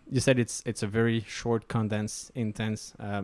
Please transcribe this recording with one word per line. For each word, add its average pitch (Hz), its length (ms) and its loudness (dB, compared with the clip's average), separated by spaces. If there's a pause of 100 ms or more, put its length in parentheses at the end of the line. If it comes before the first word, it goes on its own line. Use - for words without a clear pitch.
(120)
you 131 80 2
said 127 180 6
it's, - 280 0
it's 117 180 -4
a 107 40 -2
very 113 400 2
short, - 400 -2
condensed, 107 680 -2
intense, 110 640 -4
uh, 101 240 -4